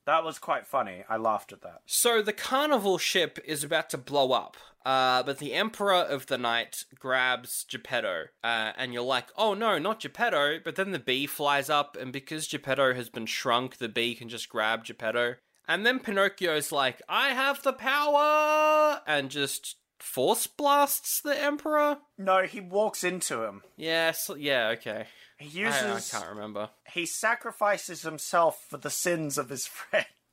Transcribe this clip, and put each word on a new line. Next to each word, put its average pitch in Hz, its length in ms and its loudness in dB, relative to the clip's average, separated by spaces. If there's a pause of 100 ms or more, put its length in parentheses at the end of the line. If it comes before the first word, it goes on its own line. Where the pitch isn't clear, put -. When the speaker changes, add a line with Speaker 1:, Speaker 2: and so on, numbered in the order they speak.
Speaker 1:
That 160 180 2
was 160 140 -8
quite 143 280 -4
funny. 98 400 -4
I 113 120 -2
laughed 110 340 -2
at 95 80 -20
that. 87 240 -18
Speaker 2:
So 233 380 2
the 208 100 -2
carnival 254 640 2
ship - 480 0
is 147 180 -6
about 156 280 -2
to 151 80 -4
blow 135 340 2
up, - 240 -2 (300)
uh, 131 360 4
but 135 140 -4
the 143 160 -8
Emperor 202 440 2
of 143 320 0
the 131 100 0
Night 117 460 -2 (140)
grabs 127 640 0
Geppetto, 107 640 -4 (140)
uh, 113 340 0
and 123 180 -6
you're 120 80 -4
like, 123 240 0 (100)
"Oh 214 160 2
no, 208 260 2
not 202 220 -2
Geppetto," 156 640 0
but 160 120 -6
then 190 160 -2
the 170 60 -4
bee 131 280 -2
flies 143 420 0
up, 147 260 2
and 131 160 -10
because 151 380 -8
Geppetto 135 460 2
has 120 160 -6
been 113 160 -6
shrunk, 127 500 0
the 117 140 -6
bee 117 240 0
can 117 160 -14
just 117 180 -10
grab 113 360 0
Geppetto. 120 500 -2 (320)
And 180 180 0
then 254 140 4
Pinocchio's 190 720 0
like, 135 380 0
"I 233 220 2
have 269 340 0
the 269 80 2
power!" 302 1300 4
and 143 240 0
just - 460 -4 (220)
force 175 480 0
blasts 285 720 2
the 285 200 -2
Emperor? 294 580 2 (180)
Speaker 1:
No, 190 280 4
he 202 160 -8
walks 196 440 0
into 170 380 -2
him. 101 200 -8 (140)
Speaker 2:
Yes, 165 600 0
yeah, 135 320 2
okay. 110 380 -4 (320)
Speaker 1:
He 147 220 -10
uses 143 220 2 (320)
Speaker 2:
I, 110 40 -4
I - 20 -4
can't 85 140 -10
remember. 104 360 -8 (220)
Speaker 1:
He 175 140 -4
sacrifices 208 960 -2
himself 160 640 0
for 151 80 -12
the 139 140 -8
sins 156 480 -2
of 127 100 -4
his 131 180 -8
<laughs> - 0 -
friends. - 400 -2 (260)